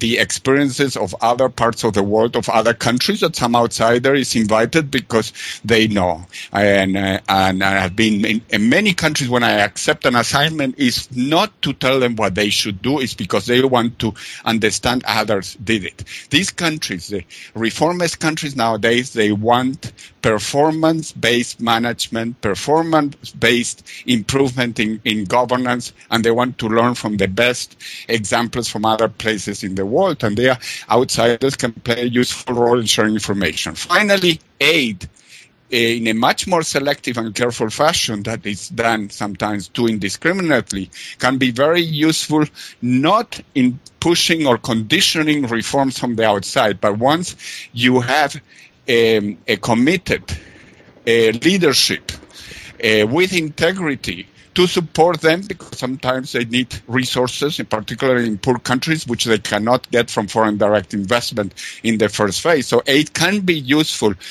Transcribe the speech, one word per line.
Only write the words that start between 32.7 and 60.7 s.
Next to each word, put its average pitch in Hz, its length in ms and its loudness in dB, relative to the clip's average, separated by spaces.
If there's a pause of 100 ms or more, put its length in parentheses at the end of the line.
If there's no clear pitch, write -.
in 113 80 -2
sharing 107 280 2
information. 95 600 -4
Finally, 185 640 0 (200)
aid, 139 480 0 (640)
eh, 117 240 2
in 113 100 -4
a 113 60 0
much 123 340 0
more 175 160 0
selective 139 560 -2
and 113 160 -6
careful 120 340 -2
fashion 131 540 0
that 110 240 -6
is 101 220 -8
done 113 420 -2
sometimes 104 560 -6
too 120 220 0
indiscriminately, 113 1040 -2 (280)
can 131 200 2
be 127 120 2
very 151 320 2
useful, 156 600 0 (380)
not 147 580 2 (160)
in 127 240 2 (180)
pushing 165 480 0
or 120 120 4
conditioning 147 880 0
reforms 123 520 -2
from 123 160 -2
the 110 100 2
outside, 104 560 0
but 104 180 2
once 151 360 0 (380)
you 127 260 2
have, 135 380 0
um, 113 1000 0 (100)
a 110 120 2
committed, 123 600 0 (840)
uh, 117 60 0
leadership, 117 1000 2 (720)
uh, 110 240 4
with 180 240 0
integrity, 160 960 -4 (260)
to 180 120 4
support 165 540 2
them, 165 220 2
because - 360 -14
sometimes 131 540 -4
they 120 120 -2
need 123 300 -4 (140)
resources, 127 720 -2
in 113 60 -8
particular 123 500 -2
in 113 220 -2
poor 123 200 -2
countries, 143 480 -2
which 120 180 -4
they 113 140 2
cannot 110 540 0
get 120 180 0
from 110 160 -2
foreign 107 320 0
direct 104 360 2